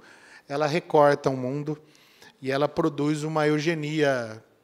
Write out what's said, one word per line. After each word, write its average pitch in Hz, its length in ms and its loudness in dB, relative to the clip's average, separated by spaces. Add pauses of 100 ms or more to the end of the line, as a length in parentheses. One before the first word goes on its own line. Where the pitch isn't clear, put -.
(480)
Ela 143 180 -2
recorta 147 640 2
o 135 60 -2
mundo 143 420 -6 (640)
e 131 80 -6
ela 139 200 0
produz 147 540 -2
uma 156 220 0
eugenia 147 960 0 (220)